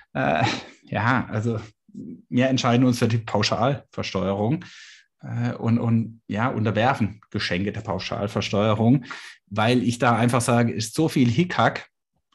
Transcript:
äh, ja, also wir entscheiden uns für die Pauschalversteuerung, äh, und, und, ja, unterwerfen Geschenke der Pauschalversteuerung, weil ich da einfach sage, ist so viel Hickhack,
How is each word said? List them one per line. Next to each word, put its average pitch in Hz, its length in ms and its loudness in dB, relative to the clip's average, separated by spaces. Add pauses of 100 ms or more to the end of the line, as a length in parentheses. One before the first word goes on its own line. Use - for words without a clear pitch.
(140)
äh, 135 300 0 (400)
ja, 120 460 0
also 110 300 -2 (280)
wir - 600 -4
entscheiden 127 380 2
uns 123 140 2
für 117 80 2
die 117 100 2
Pauschalversteuerung, 107 1500 -2 (580)
äh, 120 320 -4
und, 117 260 0
und, 117 480 0
ja, 107 220 0
unterwerfen 110 800 0
Geschenke 98 420 -2
der 107 100 -8
Pauschalversteuerung, 104 1200 0 (420)
weil 110 360 2
ich 117 160 0
da 120 160 4
einfach 120 260 2
sage, 120 300 2
ist 110 220 -6
so 156 160 2
viel 123 200 4
Hickhack, 135 600 0 (460)